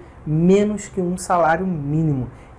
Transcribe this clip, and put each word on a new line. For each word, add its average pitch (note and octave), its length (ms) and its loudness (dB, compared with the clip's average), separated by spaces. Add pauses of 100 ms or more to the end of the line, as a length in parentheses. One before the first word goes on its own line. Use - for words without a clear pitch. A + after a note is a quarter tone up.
(260)
menos G3 640 2
que - 120 -8
um F3+ 180 -2
salário E3+ 480 0
mínimo. D3 640 -2 (280)